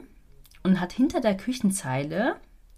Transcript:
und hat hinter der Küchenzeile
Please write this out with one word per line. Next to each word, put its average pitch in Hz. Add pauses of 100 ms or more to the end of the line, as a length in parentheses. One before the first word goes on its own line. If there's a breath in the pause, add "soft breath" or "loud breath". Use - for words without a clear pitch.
(640)
und 185
hat 180
hinter 294
der 214
Küchenzeile 190 (420)